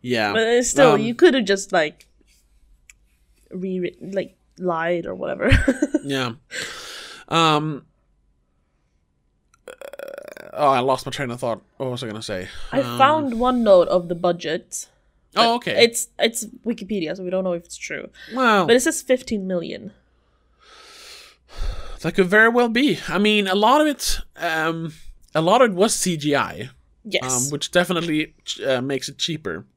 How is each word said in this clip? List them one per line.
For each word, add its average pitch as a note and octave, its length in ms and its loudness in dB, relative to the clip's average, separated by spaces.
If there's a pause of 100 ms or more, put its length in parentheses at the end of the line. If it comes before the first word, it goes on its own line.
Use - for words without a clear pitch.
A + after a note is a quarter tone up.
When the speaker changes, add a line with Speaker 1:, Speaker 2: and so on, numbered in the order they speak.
Speaker 1:
Yeah. A#2+ 320 0
Speaker 2:
But, A3+ 120 2
uh, A#3+ 160 2
still, C4+ 300 6
Speaker 1:
Um, - 80 4
Speaker 2:
you A#3 140 -2
could D#4+ 200 8
have A#3+ 120 2
just, G3 260 -2
like, D#3 340 -2 (1400)
rewritten, F#3 640 -6
like, F#3+ 240 -4 (220)
lied E3+ 480 -2
or - 80 -8
whatever. - 360 -2 (260)
<laughs> - 280 -2
Speaker 1:
Yeah. C3 300 -2 (960)
Um, D#3 560 0 (1800)
uh, - 40 -16 (800)
oh, C#3+ 160 2
I C3+ 120 4
lost C3 260 0
my C3+ 40 -6
train B2+ 200 -6
of A#2+ 100 -8
thought. A2+ 220 -4 (160)
What C3 120 -4
was B2 140 -6
I - 20 -8
gonna G#2+ 160 -8
say? F#2 260 -6 (240)
Speaker 2:
I C4 80 0
Speaker 1:
Um, A#2+ 180 -6
Speaker 2:
found C4+ 420 2
one B3 240 0
note F#3 240 8
of F3 200 0
the F3 60 -4
budget. E3+ 760 -4 (460)
Speaker 1:
Oh, A#3 240 4
Speaker 2:
But G#3+ 120 -6
Speaker 1:
okay. D#3 140 4
Speaker 2:
it's, A#3 240 -2 (100)
it's A3+ 280 -2 (180)
Wikipedia, F#3+ 520 -4
so F#3+ 80 -12
we F3+ 60 -6
don't F#3 140 -2
know F#3 80 -2
if E3+ 120 -6
it's - 120 -20
true. - 320 -10 (260)
Speaker 1:
Well, A3+ 320 4
Speaker 2:
But A#3 100 6
it B3+ 40 6
says D#4 220 -2
fifteen A#3+ 440 -2
million. F3+ 460 -6 (2000)
Speaker 1:
that E3 120 -4
could F#3 120 4
very G#3+ 220 6
well A#3+ 200 2
be. A#3 300 2 (100)
I E3 100 -2
mean, G#3 280 4
a F#3 80 0
lot A3+ 260 4
of D#4 60 4
it, - 320 -2 (180)
um, E3 560 -4 (420)
a D3+ 80 2
lot G3+ 200 4
of A3+ 100 0
it - 20 -6
was G#3 200 2
C F3 220 -2
G C#3+ 200 0
I. G#2+ 340 -4 (340)
Speaker 2:
Yes. C3 420 -2
Speaker 1:
Um, D3 60 -8
which D3 180 -8
definitely E3+ 640 0 (100)
ch-, - 160 -10
uh, B2+ 220 0
makes C3+ 260 -4
it C#3+ 100 -16
cheaper. A#2+ 460 -6 (120)